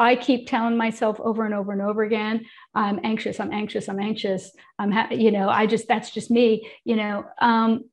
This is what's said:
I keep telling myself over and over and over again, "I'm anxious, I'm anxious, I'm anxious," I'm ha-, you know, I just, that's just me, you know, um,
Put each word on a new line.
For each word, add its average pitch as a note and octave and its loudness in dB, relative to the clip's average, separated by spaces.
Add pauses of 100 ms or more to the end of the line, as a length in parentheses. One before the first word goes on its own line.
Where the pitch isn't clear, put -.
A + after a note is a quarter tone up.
I A#3+ 6
keep B3 0
telling A#3 0
myself A3 -2
over A3 -2
and G#3 -2
over G3+ -4
and G3 -2
over G#3 0
again, A3 -2 (280)
"I'm G#3 0
anxious, A3 -4
I'm G#3 -6
anxious, G#3 -6
I'm G3 -4
anxious," G#3 -4 (280)
I'm G3+ -2
ha-, A3+ 2
you A3+ 4
know, G3 2
I G#3+ 2
just, A3 0
that's A3 0
just - -6
me, A#3 2 (160)
you A#3 0
know, G#3 -4 (120)
um, A3+ 4